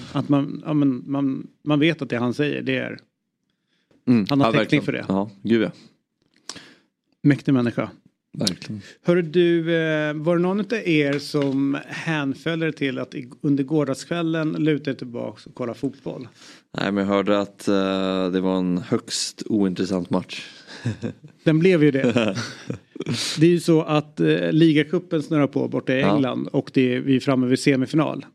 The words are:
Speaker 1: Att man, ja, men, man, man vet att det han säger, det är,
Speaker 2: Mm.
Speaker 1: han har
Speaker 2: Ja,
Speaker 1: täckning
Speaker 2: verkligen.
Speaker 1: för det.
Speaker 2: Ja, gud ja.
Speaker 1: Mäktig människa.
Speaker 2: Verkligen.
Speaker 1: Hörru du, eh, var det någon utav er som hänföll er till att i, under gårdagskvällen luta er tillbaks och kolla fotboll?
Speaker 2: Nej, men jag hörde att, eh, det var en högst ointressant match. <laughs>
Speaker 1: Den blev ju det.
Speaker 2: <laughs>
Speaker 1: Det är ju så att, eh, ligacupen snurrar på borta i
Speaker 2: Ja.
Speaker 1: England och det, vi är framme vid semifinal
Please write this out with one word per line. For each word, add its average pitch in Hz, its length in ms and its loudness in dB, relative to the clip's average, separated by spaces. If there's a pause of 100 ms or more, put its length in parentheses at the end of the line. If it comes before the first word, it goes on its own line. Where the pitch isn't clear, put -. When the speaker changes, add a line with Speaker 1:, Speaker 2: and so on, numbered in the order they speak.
(120)
Speaker 1:
Att 135 180 -2
man, 143 360 0
ja, 156 80 -4
men, 139 340 2
man, 139 400 -4 (160)
man 147 160 2
vet 156 220 2
att 123 80 -8
det 123 80 -2
han 120 160 0
säger, 139 280 -2
det 131 160 -2
är, 120 220 -8 (1080)
Speaker 2:
Mm. 117 220 4
Speaker 1:
han 139 120 4
har 113 60 6
Speaker 2:
Ja, 110 40 2
Speaker 1:
täckning 110 80 4 (220)
Speaker 2:
verkligen. - 40 -6
Speaker 1:
för 131 60 -4
det. - 160 -6
Speaker 2:
Ja, 98 220 0 (140)
gud 113 200 4
ja. 90 80 -2 (1500)
Speaker 1:
Mäktig 143 300 2
människa. 120 360 0 (480)
Speaker 2:
Verkligen. 107 440 0 (220)
Speaker 1:
Hörru 175 180 2
du, 170 540 2
eh, 156 380 0
var 156 220 0
det 170 60 2
någon 185 180 0
utav 214 260 -4
er 147 340 2
som 139 580 0 (100)
hänföll 160 760 -4
er 160 80 -2
till 135 280 -4
att 127 160 -10
i, 127 140 -12 (120)
under 143 220 2
gårdagskvällen 156 880 -2
luta 151 400 0
er 120 40 -4
tillbaks 120 500 -10
och - 100 -20
kolla 117 180 -6
fotboll? 135 540 -8 (500)
Speaker 2:
Nej, 98 140 -2
men 101 160 0
jag 101 60 2
hörde 101 260 2
att, - 280 -6
eh, 95 640 0
det 92 100 0
var 95 160 0
en 90 200 0
högst - 680 -6
ointressant 95 640 0
match. - 360 -4 (500)
<laughs> - 480 -14
Speaker 1:
Den 156 160 4
blev 170 240 6
ju 147 80 6
det. 135 120 0 (100)
Speaker 2:
<laughs> 107 220 2 (1040)
Speaker 1:
Det 156 60 6
är 170 60 8
ju 175 80 2
så 156 220 2
att, 151 380 -2
eh, 156 320 2
ligacupen 156 720 2
snurrar 147 240 0
på 135 200 -2
borta - 260 -4
i 131 60 0
Speaker 2:
Ja. 104 160 2
Speaker 1:
England 127 320 -2
och - 260 -4
det, 127 260 2
vi 135 160 0
är 127 40 2
framme 127 280 0
vid 127 120 2
semifinal 135 760 0